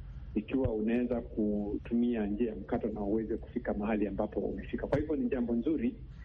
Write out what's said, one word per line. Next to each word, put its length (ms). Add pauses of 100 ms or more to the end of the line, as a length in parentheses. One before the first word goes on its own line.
(360)
ikiwa 380
unaweza 480
kutumia 1040
njia 220
ya 60
mkato 320
na 140
uweze 360
kufika 360
mahali 340
ambapo 320
umefika. 480
Kwa 120
hivyo 160
ni 140
jambo 240
nzuri. 420 (300)